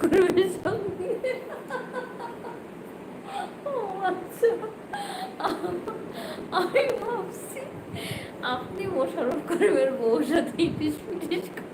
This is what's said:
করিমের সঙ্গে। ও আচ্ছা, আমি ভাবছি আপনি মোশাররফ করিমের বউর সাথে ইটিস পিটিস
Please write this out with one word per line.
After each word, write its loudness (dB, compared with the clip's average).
করিমের 8
সঙ্গে। -2
ও -2
আচ্ছা, 2
আমি 4
ভাবছি -4
আপনি -4
মোশাররফ 0
করিমের 6
বউর 4
সাথে 4
ইটিস 2
পিটিস -2